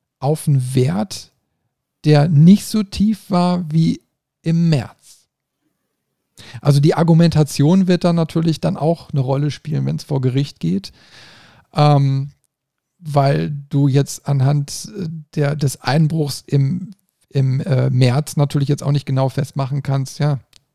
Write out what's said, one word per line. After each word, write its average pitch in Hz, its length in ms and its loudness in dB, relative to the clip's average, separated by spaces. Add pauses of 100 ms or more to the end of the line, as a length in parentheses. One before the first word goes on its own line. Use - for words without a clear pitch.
(200)
auf 151 260 -2
einen 131 260 0
Wert, 160 600 -2 (720)
der 151 240 4
nicht 175 380 6
so 214 160 -2
tief 202 480 -2
war 180 420 0
wie 160 280 0 (420)
im 165 280 0
März. - 580 -6 (1300)
Also 143 200 4
die 151 140 4
Argumentation 165 920 2
wird 180 160 0
dann 170 120 2
natürlich 165 440 -2
dann 170 160 -4
auch 160 340 -4
eine 143 100 -2
Rolle 135 300 -2
spielen, 139 360 -6
wenn's 151 180 -4
vor 139 160 -4
Gericht 131 400 -2
geht, 185 320 -4 (840)
ähm, 139 560 2 (680)
weil 151 520 0 (200)
du 143 180 2
jetzt 139 400 -2
anhand, 143 720 -2
äh, 180 100 -8 (260)
der, 147 220 -2
des 143 260 -4
Einbruchs 151 640 -2
im, 147 460 -2 (360)
im, 135 320 0
äh, 131 300 0
März 127 460 0
natürlich 143 320 0
jetzt 143 140 -2
auch 143 100 -2
nicht 143 140 -2
genau 135 220 0
festmachen 135 540 -4
kannst, 135 360 -4
ja, 143 220 0 (340)